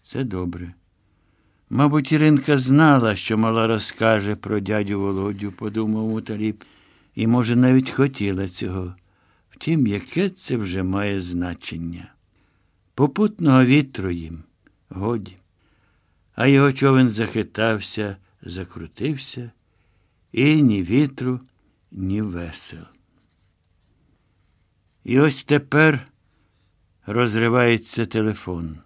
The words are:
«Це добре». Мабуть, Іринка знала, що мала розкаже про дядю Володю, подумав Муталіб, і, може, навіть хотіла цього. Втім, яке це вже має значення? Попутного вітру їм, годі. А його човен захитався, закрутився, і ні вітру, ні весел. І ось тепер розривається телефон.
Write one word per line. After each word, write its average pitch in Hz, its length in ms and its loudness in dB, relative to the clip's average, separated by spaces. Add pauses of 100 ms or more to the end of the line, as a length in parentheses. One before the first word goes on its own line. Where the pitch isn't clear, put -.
«Це 131 220 -8
добре». 90 500 -8 (960)
Мабуть, 143 420 0
Іринка 151 460 4
знала, 131 580 4
що 110 220 -4
мала 113 300 2
розкаже 107 680 0
про 104 240 -4
дядю 101 400 -2
Володю, 98 520 -4
подумав 110 560 -4
Муталіб, 110 560 -6 (520)
і, 113 120 -2
може, 120 280 2
навіть 127 340 4
хотіла 101 600 -2
цього. 92 460 -8 (540)
Втім, 151 380 -2
яке 151 420 -4
це 139 280 -6
вже 95 260 -4
має 98 380 -2
значення? 87 920 -8 (840)
Попутного 143 680 4
вітру 131 460 0
їм, 80 320 -10 (460)
годі. 101 480 -6 (960)
А 123 120 2
його 139 260 6
човен 135 360 4
захитався, 107 1080 -4 (240)
закрутився, 104 1080 -10 (800)
і 147 300 2
ні 104 220 2
вітру, 127 560 -2 (520)
ні 95 300 -4
весел. 85 640 -10 (2250)
І 127 160 0
ось 147 240 2
тепер 147 640 2 (960)
розривається 117 1000 0
телефон. 90 800 -6